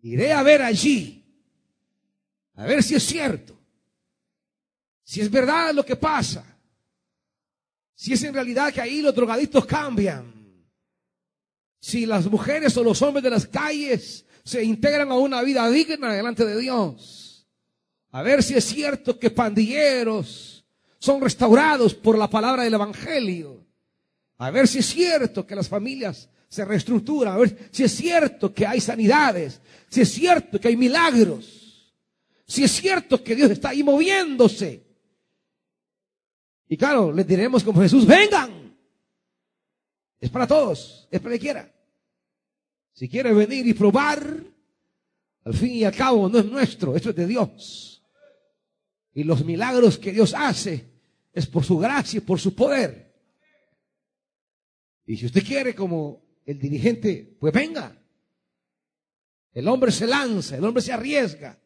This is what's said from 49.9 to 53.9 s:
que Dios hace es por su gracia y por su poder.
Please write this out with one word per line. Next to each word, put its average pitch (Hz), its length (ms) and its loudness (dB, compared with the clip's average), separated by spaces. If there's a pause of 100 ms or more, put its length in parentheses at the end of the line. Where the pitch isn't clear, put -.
que 196 140 -8
Dios 208 240 2
hace 202 500 -4 (480)
es 175 140 -4
por 165 160 -2
su 170 160 2
gracia 233 400 -2
y - 20 -8
por 185 180 -2
su 190 140 -2
poder. 240 580 -2 (2000)